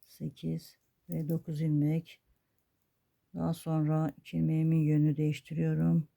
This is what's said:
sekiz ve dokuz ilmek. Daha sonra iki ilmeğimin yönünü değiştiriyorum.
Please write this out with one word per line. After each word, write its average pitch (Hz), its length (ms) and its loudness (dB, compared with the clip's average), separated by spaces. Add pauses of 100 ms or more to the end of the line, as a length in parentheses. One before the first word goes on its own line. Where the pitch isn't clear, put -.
sekiz - 680 -10 (320)
ve 156 200 -6
dokuz 160 320 -4
ilmek. 156 600 0 (1120)
Daha 165 180 -2
sonra 156 640 0
iki - 200 -10
ilmeğimin 160 440 2
yönünü 151 360 4
değiştiriyorum. 156 1000 0